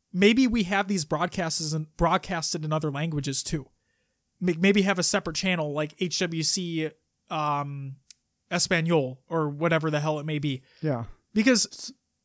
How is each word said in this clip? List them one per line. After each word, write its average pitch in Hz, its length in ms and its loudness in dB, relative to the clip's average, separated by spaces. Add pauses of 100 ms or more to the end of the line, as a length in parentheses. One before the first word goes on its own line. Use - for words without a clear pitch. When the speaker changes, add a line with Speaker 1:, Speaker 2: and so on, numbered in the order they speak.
(120)
Speaker 1:
maybe 226 360 6
we 226 160 2
have 190 240 0
these 185 180 0
broadcasts 160 640 -2
and 156 260 -4
broadcasted 170 680 0
in 156 80 -2
other 156 160 -2
languages 143 540 -4
too. 156 240 -6 (760)
May-, 175 160 0
maybe 196 260 4
have 190 140 2
a 175 60 0
separate 170 320 -2
channel 170 360 -2
like 151 280 -4
H 175 200 -4
W 165 220 -2
C, 160 480 -2 (400)
um, 143 680 -4 (520)
Espanol 165 800 2
or 160 220 0
whatever 160 420 2
the 147 80 0
hell 151 200 0
it 143 60 -10
may 151 140 -2
be. 139 240 -2 (180)
Speaker 2:
Yeah. 131 220 0 (300)
Speaker 1:
Because, 220 600 2 (320)